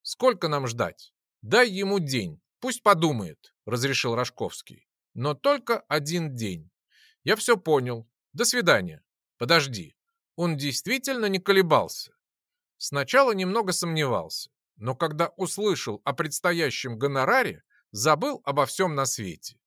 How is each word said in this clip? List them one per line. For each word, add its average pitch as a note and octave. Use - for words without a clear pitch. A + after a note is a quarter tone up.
Сколько A3+
нам C#3+
ждать?» A#2
«Дай A3
ему G3
день, A#2+
пусть B3
подумает», D3+
разрешил B2
Рожковский. -
«Но C#3
только C4+
один D#3
день». F2+
«Я G#3
всё G#3+
понял. B2
До A3+
свидания». A#2
«Подожди. B2
Он E3
действительно A3+
не F#3+
колебался?» E3+
Сначала A#3
немного F#3+
сомневался, C#3
но B2
когда D3+
услышал F3+
о C#3
предстоящем D3+
гонораре, C#3
забыл D#3
обо C#3
всём E3+
на C3+
свете. -